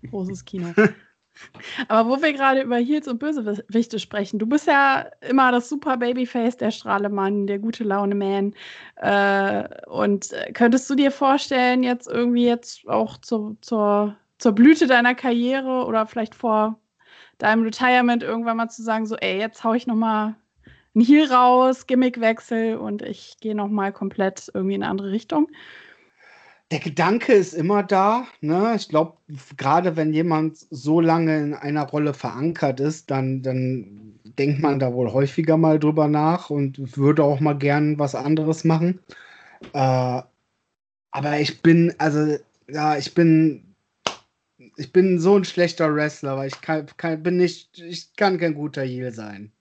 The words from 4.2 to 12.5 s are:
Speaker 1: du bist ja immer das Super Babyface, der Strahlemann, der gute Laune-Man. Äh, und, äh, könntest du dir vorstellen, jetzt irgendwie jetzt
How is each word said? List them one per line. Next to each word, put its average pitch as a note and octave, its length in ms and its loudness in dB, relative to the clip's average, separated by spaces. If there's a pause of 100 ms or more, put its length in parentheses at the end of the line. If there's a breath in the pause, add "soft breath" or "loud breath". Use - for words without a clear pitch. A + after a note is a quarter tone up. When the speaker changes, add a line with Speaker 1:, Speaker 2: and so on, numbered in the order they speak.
Speaker 1:
du A3 80 -2
bist D4 200 0
ja C#4 400 2 (140)
immer B3+ 320 2
das A#3+ 160 0
Super C#4+ 280 -4
Babyface, A#3+ 600 -2
der A3 120 -2
Strahlemann, G3+ 760 -2
der G3+ 120 -4
gute A3+ 260 -6
Laune-Man. G3+ 720 -2 (420 loud breath)
Äh, G3+ 680 0 (220)
und, G3+ 460 -2
äh, - 200 -8
könntest A#3+ 380 2
du C#4 40 -2
dir C#4 160 4
vorstellen, C4+ 720 0
jetzt B3 260 -4
irgendwie A#3+ 380 0
jetzt A#3+ 420 -4